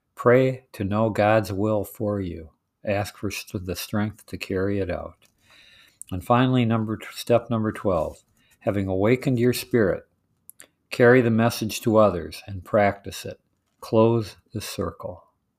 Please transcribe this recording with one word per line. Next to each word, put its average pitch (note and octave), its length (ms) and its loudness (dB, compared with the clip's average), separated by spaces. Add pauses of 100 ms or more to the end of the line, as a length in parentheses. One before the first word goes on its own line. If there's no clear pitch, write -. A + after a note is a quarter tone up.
(160)
Pray B2+ 560 2
to G2+ 140 -6
know G#2+ 240 0
God's G#2 420 2
will G#2 320 -2
for G#2 380 -6
you. E2 300 -10 (340)
Ask G2+ 320 -4
for G#2 120 -6
st-, - 360 -10
the F2+ 100 -6
strength G#2+ 520 -6
to F#2+ 100 -12
carry G2 420 -2
it F#2 100 -4
out. D#2 280 -10 (960)
And F#2 120 -8
finally, B2+ 400 2
number A2 320 -2
t-, - 160 -12
step - 380 0
number A2 240 -2
twelve, D#2+ 500 -2 (360)
having G2+ 280 -2
awakened A#2 500 0
your A#2+ 160 2
spirit, A2 520 0 (840)
carry B2 320 6
the A#2 100 2
message A2+ 500 0
to A2 160 2
others F2 480 2
and G2 180 -12
practice G2+ 600 -2
it. - 140 -14 (400)
Close A2+ 580 2 (160)
the G#2 80 -8
circle. F2+ 640 -10 (360)